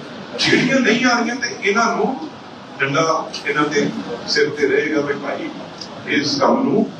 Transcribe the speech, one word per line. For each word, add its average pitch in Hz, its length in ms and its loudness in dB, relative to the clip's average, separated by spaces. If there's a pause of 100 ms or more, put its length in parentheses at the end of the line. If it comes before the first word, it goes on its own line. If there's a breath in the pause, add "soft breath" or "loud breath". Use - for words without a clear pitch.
(380)
ਜਿਹੜੀਆਂ 254 420 4
ਨਹੀਂ 240 240 4
ਆ 240 140 4
ਰਹੀਆਂ, 233 180 -2
ਤੇ - 260 -6
ਇਹਨਾਂ 202 340 2
ਨੂੰ 269 340 -2 (480)
ਡੰਡਾ 156 520 0 (160)
ਇਹਨਾਂ 147 180 2
ਦੇ 143 260 0 (380)
ਸਿਰ 147 220 2
ਤੇ 143 180 0
ਰਹੇਗਾ 147 320 2
ਵੀ 139 140 0
ਭਾਈ, 139 340 -6 (580)
ਇਸ - 340 0
ਕੰਮ 123 220 4
ਨੂੰ 147 380 2